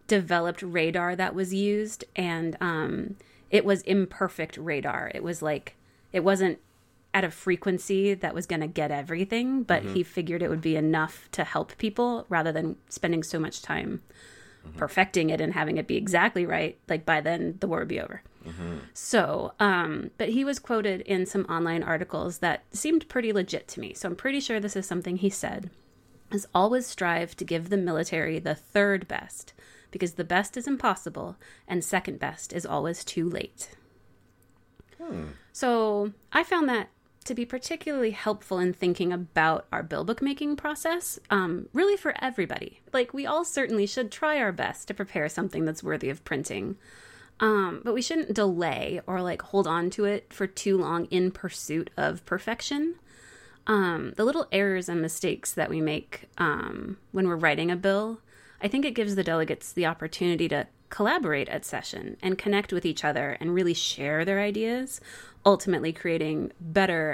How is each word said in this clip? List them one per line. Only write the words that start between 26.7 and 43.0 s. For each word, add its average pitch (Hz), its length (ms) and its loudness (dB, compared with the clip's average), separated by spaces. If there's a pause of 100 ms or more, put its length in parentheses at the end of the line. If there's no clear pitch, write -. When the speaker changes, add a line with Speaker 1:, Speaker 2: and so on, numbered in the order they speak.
Speaker 1:
strive 170 500 -2
to - 80 -6
give 165 260 -2
the 202 60 2
military 160 640 0
the 156 160 0
third 202 520 2
best, - 460 -10 (360)
because 175 220 -2
the 175 120 -4
best 185 340 0
is 247 100 -6
impossible 185 680 -2 (300)
and 175 160 -2
second - 380 -2
best - 320 -8
is 170 140 -6
always 151 360 -2
too 170 260 -2
late." - 420 -8 (1300)
Speaker 2:
Hmm. 87 260 -8 (240)
Speaker 1:
So 214 600 2 (200)
I 320 120 4
found 330 240 4
that 240 220 0 (340)
to 254 100 -4
be 240 100 -2
particularly 262 680 -2
helpful 208 460 -2
in 180 140 4
thinking 175 400 2
about 160 580 2
our 165 120 -2
bill 160 220 -2
book 226 180 -2
making 285 340 -2
process, 320 600 -4 (100)
um, 180 460 0
really 392 220 4
for - 220 -2
everybody. - 640 -4 (140)
Like, 247 180 2